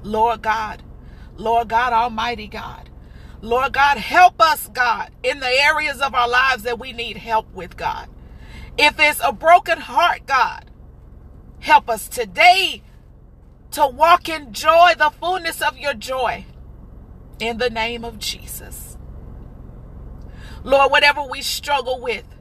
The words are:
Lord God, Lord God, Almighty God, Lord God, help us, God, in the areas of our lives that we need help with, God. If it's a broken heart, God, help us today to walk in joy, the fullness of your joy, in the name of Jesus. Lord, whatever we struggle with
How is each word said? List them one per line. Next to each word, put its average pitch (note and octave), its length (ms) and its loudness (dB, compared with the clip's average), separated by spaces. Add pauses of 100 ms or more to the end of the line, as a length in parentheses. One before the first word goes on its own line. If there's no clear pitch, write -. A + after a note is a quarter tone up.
Lord A3 400 -2
God, G#3+ 400 -4 (560)
Lord A#3 300 0
God, A#3+ 260 0
Almighty A3+ 540 -2
God, - 420 -16 (540)
Lord A#3+ 300 -2
God, C#4 240 2
help F4 420 6
us, D#4 280 2
God, A3 440 -2 (120)
in C#4 160 -2
the C4 80 -6
areas C#4+ 520 0
of C4+ 140 -4
our A#3+ 140 2
lives B3+ 360 0
that A#3+ 140 -4
we C4 140 -14
need A3+ 260 -10
help A3 360 -4
with, F#3+ 220 -14
God. - 320 -8 (720)
If D4 220 4
it's D4 240 2
a C#4 80 0
broken E4 480 4
heart, C#4+ 480 -2
God, B3 380 0 (960)
help D4 300 4
us A3 180 -6
today D4+ 760 2 (880)
to C#4+ 160 2
walk D#4+ 420 4
in D4 240 -8
joy, E4 420 6
the D4+ 140 2
fullness E4+ 520 -6
of D#4+ 160 -2
your C#4+ 180 -4
joy, G#3+ 500 -6 (920)
in A3+ 180 -6
the B3 140 -2
name A#3 340 -6
of A3 140 -14
Jesus. - 760 -14 (1700)
Lord, C4+ 280 4
whatever C#4+ 320 4
we C4 180 -10
struggle B3+ 580 -4
with A#3 260 -6 (160)